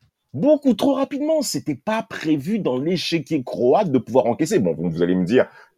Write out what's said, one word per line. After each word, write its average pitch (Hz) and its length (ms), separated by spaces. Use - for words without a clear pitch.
beaucoup 269 400
trop 277 180
rapidement. 285 480
C'était 151 360
pas 220 260
prévu 156 560
dans 143 180
l'échiquier 156 640
croate 143 480
de 131 80
pouvoir 117 280
encaisser. 156 320
Bon, 87 160
vous, 82 160
vous 80 100
allez 87 140
me 92 100
dire, 113 220